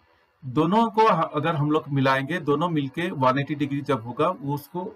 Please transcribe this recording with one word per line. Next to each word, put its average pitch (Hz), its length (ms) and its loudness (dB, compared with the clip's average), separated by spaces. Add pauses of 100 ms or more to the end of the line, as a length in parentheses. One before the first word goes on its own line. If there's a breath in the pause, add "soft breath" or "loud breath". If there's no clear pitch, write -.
(440 soft breath)
दोनों 170 460 2
को 220 180 4
ह-, 165 260 2
अगर 156 220 0
हम 147 140 0
लोग 151 180 0
मिलाएंगे, 135 500 0
दोनों 147 300 0
मिलके 160 420 -2
one 131 280 2
eighty 143 160 -4
degree 139 260 -4
जब 135 220 -2
होगा, 123 260 -2
उसको, 143 680 -6